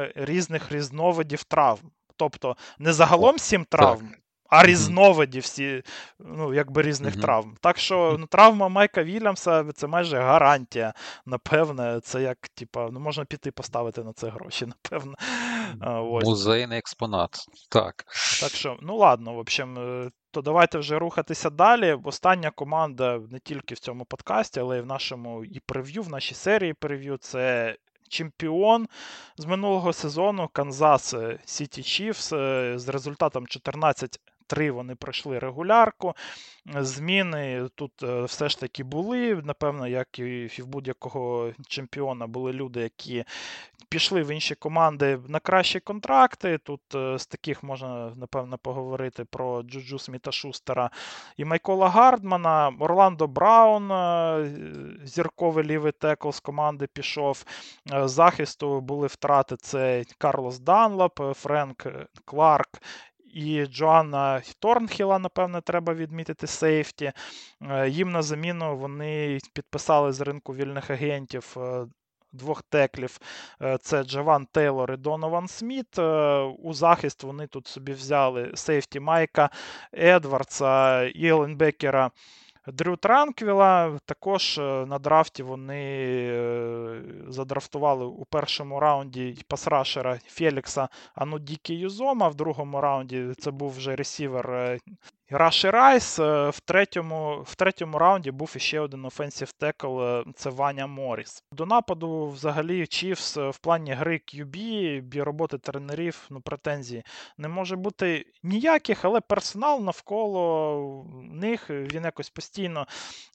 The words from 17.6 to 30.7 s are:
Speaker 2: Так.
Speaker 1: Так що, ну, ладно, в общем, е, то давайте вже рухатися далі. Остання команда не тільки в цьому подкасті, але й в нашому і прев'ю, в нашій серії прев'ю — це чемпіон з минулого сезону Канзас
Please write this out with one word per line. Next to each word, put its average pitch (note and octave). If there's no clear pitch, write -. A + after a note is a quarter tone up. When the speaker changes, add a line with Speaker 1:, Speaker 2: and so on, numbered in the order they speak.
Speaker 2:
Так. G2
Speaker 1:
Так C#3+
що, C3
ну, F#3
ладно, A#2+
в A#2
общем, B2+
е, B2
то D3+
давайте E3
вже D3+
рухатися E3
далі. F3
Остання E3
команда C#3
не C3
тільки -
в -
цьому B2
подкасті, G#3
але B2+
й B2
в A#2+
нашому A#2+
і C3
прев'ю, C#3
в E3+
нашій C3+
серії F#3+
прев'ю — C#3
це B2
чемпіон F3+
з D3+
минулого F#3
сезону E3+
Канзас C#3+